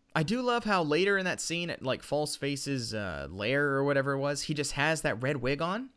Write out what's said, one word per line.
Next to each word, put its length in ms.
I 80
do 180
love 240
how 180
later 340
in 80
that 160
scene 280
at, 120
like, 220
False 320
Face's, 580
uh, 380
lair 380
or 140
whatever 300
it 60
was, 240
he 100
just 200
has 280
that 220
red 140
wig 240
on. 360